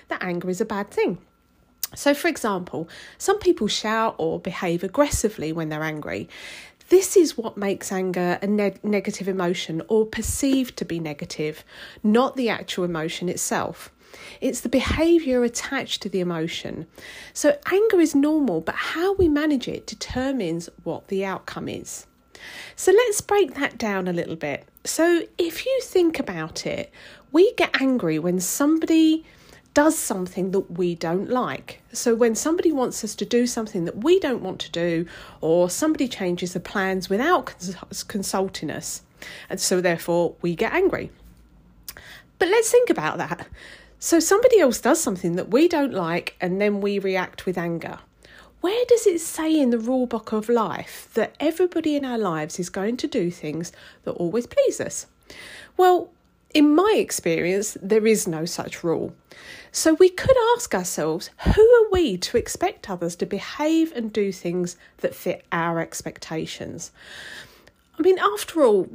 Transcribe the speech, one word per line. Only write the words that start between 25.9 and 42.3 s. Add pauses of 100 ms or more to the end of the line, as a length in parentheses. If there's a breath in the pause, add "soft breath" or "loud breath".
about
it, (400 loud breath)
we
get
angry
when
somebody (500 loud breath)
does
something
that
we
don't
like. (120)
So
when
somebody
wants
us
to
do
something
that
we
don't
want
to
do, (340 loud breath)
or
somebody
changes
the
plans
without
cons-,
consulting
us, (480 loud breath)
and
so
therefore
we
get
angry. (1300 loud breath)